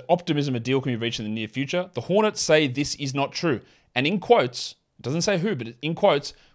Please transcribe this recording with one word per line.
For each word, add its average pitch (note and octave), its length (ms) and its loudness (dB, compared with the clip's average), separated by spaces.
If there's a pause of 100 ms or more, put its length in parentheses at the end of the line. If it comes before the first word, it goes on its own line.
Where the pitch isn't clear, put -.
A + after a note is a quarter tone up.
optimism D3 440 0
a A#2+ 60 -2
deal B2+ 220 0
can C3 100 -4
be A#2 60 -2
reached A#2 220 -4
in A2 60 -6
the G#2+ 60 -4
near A2 160 -6
future, F3 460 -4
the A#2+ 80 -6
Hornets G#3+ 400 2
say D#3 260 4
this C#3 280 -4
is C#3 200 -6
not C#3 160 0
true. D3+ 300 -2 (340)
And B2+ 100 0
in F3+ 140 0
quotes, E3+ 560 2 (240)
it - 40 -16
doesn't D3+ 180 -2
say G3 160 2
who, F#3 180 -2
but A#2 260 -10
in D#3 120 -2
quotes, D#3 400 2 (220)